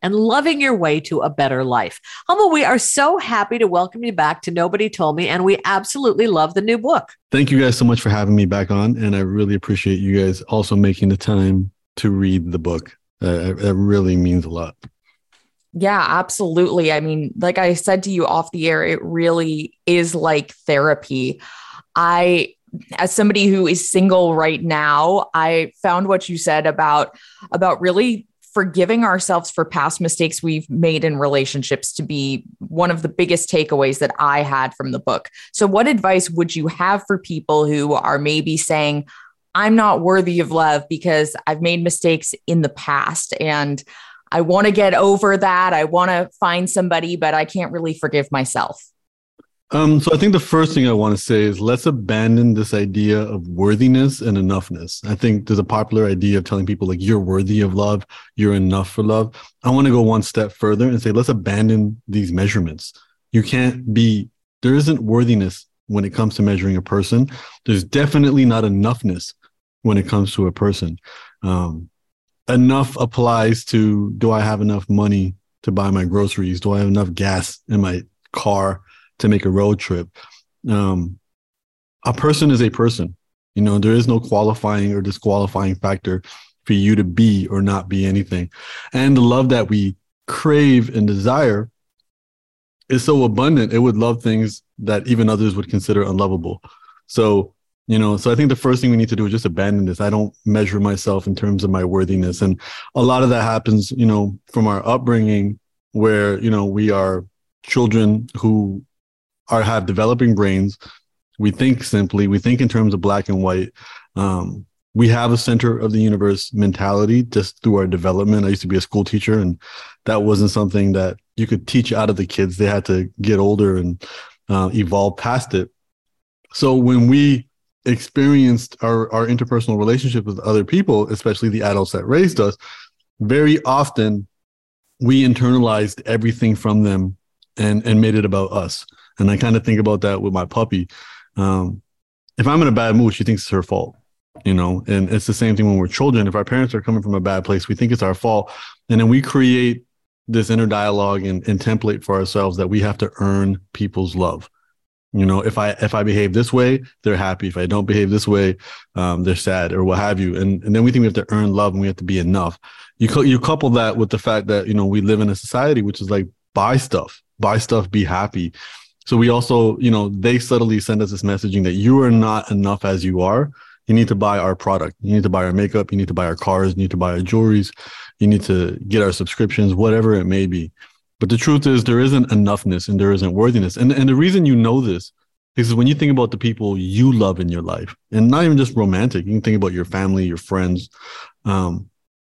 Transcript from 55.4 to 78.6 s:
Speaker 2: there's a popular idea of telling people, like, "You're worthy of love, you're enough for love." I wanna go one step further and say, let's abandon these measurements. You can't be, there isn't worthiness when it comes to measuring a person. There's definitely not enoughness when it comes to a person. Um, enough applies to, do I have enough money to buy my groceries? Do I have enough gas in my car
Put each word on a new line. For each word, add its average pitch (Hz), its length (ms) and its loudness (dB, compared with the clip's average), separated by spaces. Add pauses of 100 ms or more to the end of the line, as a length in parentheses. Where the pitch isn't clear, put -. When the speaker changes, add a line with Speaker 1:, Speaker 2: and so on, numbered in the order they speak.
Speaker 2:
there's 104 120 0
a 98 60 0
popular 107 400 0
idea 98 320 0
of 90 80 -4
telling 98 200 -4
people, 98 220 -4
like, 90 140 -4
"You're 104 180 2
worthy 95 400 0
of 98 140 0
love, 101 320 -2 (320)
you're 104 160 2
enough 95 360 0
for 110 140 -4
love." 110 320 0 (280)
I 123 60 0
wanna 135 200 4
go 120 120 4
one 110 220 4
step 107 300 -4
further 107 340 0
and 117 140 0
say, 113 100 0
let's 120 160 0
abandon 107 800 0
these 98 240 -2
measurements. 90 640 -2 (400)
You 113 100 4
can't 127 500 -2
be, 110 360 2 (320)
there 127 140 2
isn't 147 260 2
worthiness 110 640 0 (220)
when 104 180 -2
it 95 80 -6
comes 110 220 -2
to 110 60 -2
measuring 98 360 0
a 92 40 -4
person. 117 480 0 (360)
There's 98 180 0
definitely 143 640 2
not 113 180 2
enoughness 101 720 -2 (480)
when 104 160 2
it 95 100 0
comes 101 280 0
to 95 120 0
a 90 60 -4
person. 95 460 -2 (440)
Um, 87 460 -6 (600)
enough 127 500 2
applies 117 640 0
to, 104 540 0
do 113 140 0
I 110 100 0
have 107 180 -2
enough 104 300 -2
money 101 460 0 (280)
to 107 80 -4
buy 98 200 0
my 95 120 0
groceries? 92 560 -2
Do 101 140 -2
I 101 60 0
have 101 100 0
enough 98 240 0
gas 95 460 -4 (100)
in 104 100 0
my 92 220 -2 (320)
car 98 480 -2 (380)